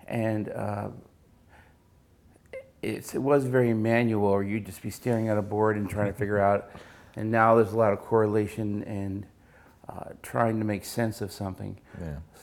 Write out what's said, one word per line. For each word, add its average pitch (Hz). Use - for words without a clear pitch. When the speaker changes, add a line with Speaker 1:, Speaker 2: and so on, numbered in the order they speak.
Speaker 1:
and, 110
uh, 104
it's, -
it -
was 139
very 123
manual, 113
or 98
you'd 101
just 92
be 107
staring 113
at 104
a 104
board 107
and 101
trying 104
to 98
figure 101
Speaker 2:
<laughs> 98
Speaker 1:
out, 101
and 110
now 113
there's 107
a 110
lot 110
of 98
correlation 107
and, 98
uh, -
trying 117
to 107
make 104
sense 113
of 98
something. 101
Speaker 2:
Yeah. 78